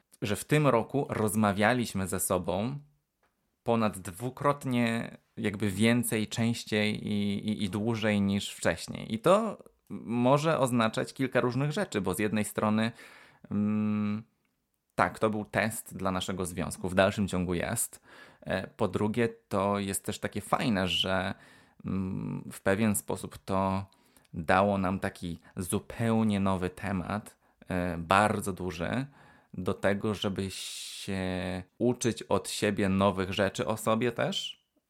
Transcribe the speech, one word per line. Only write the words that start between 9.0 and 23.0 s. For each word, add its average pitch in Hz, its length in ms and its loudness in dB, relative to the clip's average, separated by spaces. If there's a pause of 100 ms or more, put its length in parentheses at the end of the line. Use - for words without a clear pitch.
I 113 60 -4
to 202 440 2 (260)
może 123 680 2
oznaczać 123 540 2
kilka 127 280 0
różnych 127 300 0
rzeczy, 175 300 -2
bo 107 120 0
z - 60 -2
jednej 107 260 0
strony, 110 460 0 (600)
mm, 104 720 0 (720)
tak, 90 240 2
to 110 100 4
był 107 160 -2
test 107 520 -2
dla 95 140 -2
naszego 92 340 -2
związku, 87 440 -4
w 90 60 -4
dalszym 98 320 4
ciągu 90 260 0
jest. - 480 -4 (400)
E, - 260 -4
po 110 200 -2
drugie, 104 420 0 (200)
to 101 300 2
jest 98 260 -4
też - 140 -6
takie 101 220 -6
fajne, 98 460 2
że, 92 460 0 (520)
mm, 95 640 -4
w - 100 -16
pewien 101 340 2
sposób - 420 -8